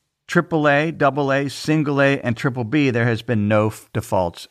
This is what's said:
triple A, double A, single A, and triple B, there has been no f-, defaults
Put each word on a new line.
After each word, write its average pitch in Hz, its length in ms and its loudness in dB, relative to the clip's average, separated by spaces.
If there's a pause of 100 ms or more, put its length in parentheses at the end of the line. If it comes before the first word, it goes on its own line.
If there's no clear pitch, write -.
(260)
triple 165 420 0
A, 151 220 2
double 139 420 0
A, 139 160 0
single 147 520 0
A, 139 200 4
and 117 160 -2
triple 127 280 -4
B, 139 260 0
there 117 140 0
has 117 180 0
been 107 240 -2
no 107 220 4
f-, - 240 -12
defaults 92 580 -2